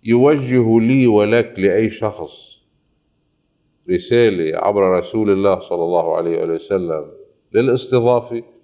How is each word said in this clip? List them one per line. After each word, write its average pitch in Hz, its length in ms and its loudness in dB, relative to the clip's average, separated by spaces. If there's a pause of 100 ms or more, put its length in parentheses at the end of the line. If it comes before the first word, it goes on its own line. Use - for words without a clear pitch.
يوجه 123 760 2
لي 127 260 2
ولك، 107 520 2
لأي 98 320 2
شخص، - 720 -10 (1300)
رسالة 90 680 0
عبر 95 400 0
رسول 104 320 -2
الله 95 300 2
صلى 85 240 -4
الله 82 320 0
عليه 85 240 -2
وآله 82 140 -4
وسلم 82 500 -4 (480)
للاستضافة. 120 920 0 (220)